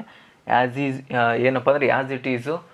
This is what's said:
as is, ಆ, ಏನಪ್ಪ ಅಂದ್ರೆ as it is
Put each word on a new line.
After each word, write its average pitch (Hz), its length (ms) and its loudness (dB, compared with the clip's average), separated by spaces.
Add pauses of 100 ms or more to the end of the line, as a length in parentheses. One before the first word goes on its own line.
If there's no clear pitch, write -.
(640)
as 127 120 -2
is, 135 420 -6
ಆ, 117 180 2
ಏನಪ್ಪ 127 360 2
ಅಂದ್ರೆ 143 160 2
as 127 220 2 (100)
it 123 80 -10 (100)
is 143 240 -6 (120)